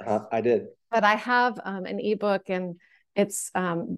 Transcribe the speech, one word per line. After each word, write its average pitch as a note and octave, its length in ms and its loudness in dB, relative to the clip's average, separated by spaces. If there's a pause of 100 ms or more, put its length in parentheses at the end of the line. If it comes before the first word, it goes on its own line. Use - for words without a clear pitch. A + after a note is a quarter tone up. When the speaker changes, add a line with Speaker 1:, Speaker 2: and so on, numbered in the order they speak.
Speaker 1:
Uh, G#2+ 260 0
I A2+ 100 0
did. A2 260 2 (240)
Speaker 2:
But A3+ 120 2
I G#3+ 120 6
have, B3 480 2
um, G3 220 -6
an G3+ 140 -6
ebook, G3+ 500 0
and F3+ 260 -2 (400)
it's, G3+ 400 0
um, F3+ 420 -2